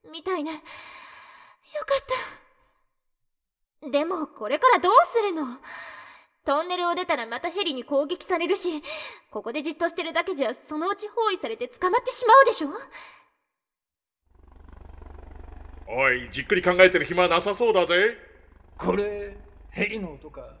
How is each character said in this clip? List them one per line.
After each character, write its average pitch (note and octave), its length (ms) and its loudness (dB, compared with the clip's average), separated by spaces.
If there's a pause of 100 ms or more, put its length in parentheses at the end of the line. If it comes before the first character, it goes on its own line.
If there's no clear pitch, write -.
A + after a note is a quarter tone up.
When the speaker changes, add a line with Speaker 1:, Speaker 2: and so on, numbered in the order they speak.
(120)
Speaker 1:
み D#4+ 120 -14
た F#4 140 -2
い D4 60 -4
ね。 D#4+ 80 -6
よ D4+ 80 -10
か - 60 -20 (1300)
っ - 60 -8 (1800)
た。 C#4+ 80 -12
で C#4+ 160 0
も、 E4 220 -4
こ - 200 -12
れ C4+ 120 -2
か B4 100 4
ら A4+ 100 6
ど F4+ 100 2
う G#4 40 6 (100)
す A#4+ 160 2
る G4+ 140 0
の？ D4+ 140 -4 (960)
ト D4 160 2
ン F4 60 -6
ネ F4+ 100 -4
ル F4 100 0
を E4+ 60 0
出 F4+ 140 -4
た E4 80 2
ら A#3 100 -6
ま A3+ 160 -8
た E4+ 80 -6
ヘ F#4+ 140 -4
リ D#4 100 0
に B3 100 -6
攻 C#4+ 220 0
撃 F4+ 180 -8
さ F4+ 140 -2
れ E4+ 100 -2
る F#4 80 2
し、 E4 280 -4 (480)
こ G#3+ 100 -8
こ A#3 100 -10
で C#4+ 120 -4
じ D#4+ 80 -4
っ D#4 40 -8
と E4 140 0
し E4 60 -6
て E4+ 80 -6
る D#4+ 100 -8
だ E4 100 0
け F#4 120 -4
じ C4+ 100 -2
ゃ、 A3+ 80 -2
そ D4+ 240 -10
の E4+ 120 -2
う G4+ 60 -2
ち G#4 140 -10
包 A4 220 0
囲 F#4 60 -2
さ A#3+ 120 -8
れ A3+ 80 -8
て A#3+ 100 -8
捕 - 220 -2
ま G#4 100 4
っ B4+ 40 -2
て - 80 -2
し - 160 0
ま B4+ 120 10
う C5+ 60 10
で A4+ 60 4
し E4 120 0
ょ？ C#4 40 -4 (3250)
Speaker 2:
お C3 220 2
い、 B2 180 -2
じ C#3 120 -6
っ - 40 -10
く - 80 2
り F3+ 80 4
考 F3+ 180 2
え F#3 120 10
て F3+ 80 2
る D3 60 -2
暇 F3 180 2
は F3 60 4
な E3+ 120 4
さ G3 140 0
そ A#3 160 2
う - 20 2
だ F3 140 4
ぜ。 G3 280 4 (640)
Speaker 3:
こ F#3 180 -2
れ、 G3+ 400 -6 (360)
ヘ G3+ 160 -4
リ G#3+ 120 -8
の E3+ 140 -8
音 C#3+ 160 -20
か？ C#3 120 -16 (180)